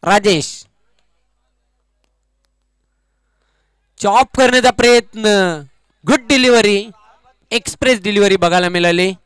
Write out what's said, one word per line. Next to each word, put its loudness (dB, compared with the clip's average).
राजेश, -2
चॉप 0
करण्याचा 2
प्रयत्न, 0
गुड 0
डिलिव्हरी, 0
एक्सप्रेस -4
डिलिव्हरी 0
बघायला 0
मिळाली. -2